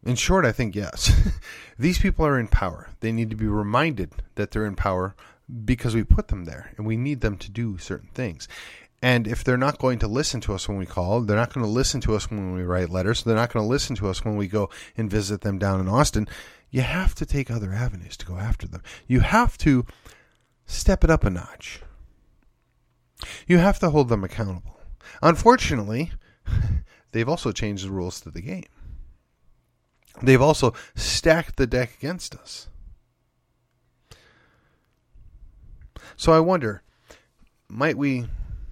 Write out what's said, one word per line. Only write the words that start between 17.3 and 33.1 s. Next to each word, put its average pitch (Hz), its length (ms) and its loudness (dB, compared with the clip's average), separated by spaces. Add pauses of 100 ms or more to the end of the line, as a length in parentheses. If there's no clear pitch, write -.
other 104 220 -4
avenues 101 440 -6
to - 80 -12
go 90 120 -10
after 104 300 -2
them. - 140 -12 (260)
You 127 120 4
have 226 400 4
to 127 260 4 (840)
step - 320 4
it - 60 6
up 160 140 6
a 107 60 4
notch. - 520 -10 (1700)
You 175 100 6
have 190 220 6
to 180 100 2
hold 143 200 4
them 107 140 2
accountable. 95 560 -8 (420)
Unfortunately, 151 920 4 (340)
<laughs> - 60 -4 (600)
they've 113 180 -2
also 151 220 -2
changed 101 340 -6
the 95 60 -6
rules 92 300 -6
to 80 100 -16
the 85 100 -12
game. 139 240 -10 (1600)
They've 127 200 6
also 139 320 4 (220)
stacked - 600 0
the 135 100 2
deck 123 280 -2
against - 400 -10
us. - 320 -18 (3500)